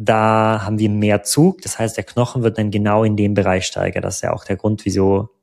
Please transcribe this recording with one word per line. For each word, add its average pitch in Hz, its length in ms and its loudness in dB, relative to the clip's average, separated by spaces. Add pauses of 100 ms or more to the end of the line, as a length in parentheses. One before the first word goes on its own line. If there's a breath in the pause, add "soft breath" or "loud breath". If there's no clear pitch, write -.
da 110 640 2
haben 107 140 -2
wir 107 100 2
mehr 104 360 0
Zug. 180 360 2
Das - 180 -12
heißt, 113 200 -2
der 101 60 -6
Knochen 120 380 -2
wird 113 140 0
dann 107 140 -2
genau 104 340 2
in 107 120 0
dem 104 180 2
Bereich 95 320 0
steiger. - 340 -4
Das 95 160 -6
ist - 60 -12
ja 80 100 -2
auch 87 120 -8
der 98 120 -6
Grund, 107 300 -4
wieso 98 420 0 (140)